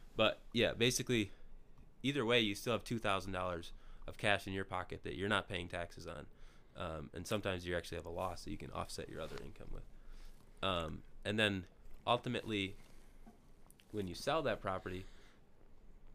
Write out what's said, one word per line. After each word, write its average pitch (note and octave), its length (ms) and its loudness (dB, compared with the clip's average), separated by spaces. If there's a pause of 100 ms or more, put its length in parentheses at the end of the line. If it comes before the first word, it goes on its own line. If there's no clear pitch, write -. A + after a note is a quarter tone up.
(160)
But A2 240 6 (140)
yeah, G2+ 200 6
basically, A#2 580 4 (720)
either C#3 200 2
way, A#2 180 8
you G#2 120 4
still A#2 200 0
have G#2 100 2
two A#2 160 0
thousand G2 340 2
dollars F2+ 380 0 (360)
of - 100 -8
cash G2+ 280 4
in G2 80 -2
your F#2+ 120 0
pocket F2+ 380 -4
that F2 120 -2
you're G2 140 2
not G2+ 200 6
paying F2 180 -2
taxes F2 400 -6
on, D#2+ 200 -8 (500)
um, D#2+ 380 -4
and F2 100 -6
sometimes F#2+ 400 0
you F2 100 0
actually E2+ 220 -2
have E2 80 -6
a E2+ 60 -6
loss F2 320 -2
that F2 80 -6
you E2+ 60 -4
can - 140 -8
offset - 380 -6
your - 100 -8
other D2+ 240 -6
income - 300 -12
with. - 100 -6 (800)
Um, E2+ 380 2 (240)
and G#2+ 140 2
then G2+ 260 6 (400)
ultimately, A2 680 2 (1160)
when G2+ 160 0
you F2+ 60 -4
sell D3+ 300 2
that A2 180 2
property, F#2 440 -2 (1080)